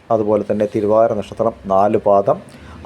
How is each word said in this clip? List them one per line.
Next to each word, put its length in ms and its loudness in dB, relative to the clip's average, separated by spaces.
അതുപോലെ 360 0
തന്നെ 240 0
തിരുവാതിര 460 2
നക്ഷത്രം 340 -4
നാല് 340 2
പാദം, 320 2